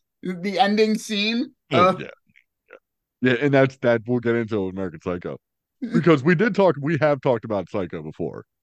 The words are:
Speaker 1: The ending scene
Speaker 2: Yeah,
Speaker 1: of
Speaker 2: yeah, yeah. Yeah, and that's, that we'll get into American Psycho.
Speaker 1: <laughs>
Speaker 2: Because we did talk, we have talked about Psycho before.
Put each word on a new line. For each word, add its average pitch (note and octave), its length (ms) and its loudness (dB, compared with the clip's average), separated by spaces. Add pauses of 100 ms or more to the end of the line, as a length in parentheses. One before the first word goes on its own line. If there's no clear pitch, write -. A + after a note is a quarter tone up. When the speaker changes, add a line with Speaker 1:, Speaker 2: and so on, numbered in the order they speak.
(220)
Speaker 1:
The F3+ 380 -6
ending G#3+ 380 2
scene A3 560 -4 (160)
Speaker 2:
Yeah, F3+ 200 4
Speaker 1:
of - 120 -4
Speaker 2:
yeah, - 60 -12 (1120)
yeah. B2+ 100 4
Yeah, A#2+ 140 2
and C#3 80 2
that's, C3+ 240 4
that A#2 280 2
we'll B2 140 0
get A#2 160 0
into G#2+ 320 -2
American F#2 340 -8
Psycho. F2 360 -8 (440)
Speaker 1:
<laughs> A#3 120 -8
Speaker 2:
Because D3 320 4
we F3 100 4
did G3 200 0
talk, F#3+ 260 4
we D3+ 180 -2
have D3 220 0
talked A#2+ 240 -2
about G2+ 240 -4
Psycho F2 340 -6
before. D#2 400 -10 (200)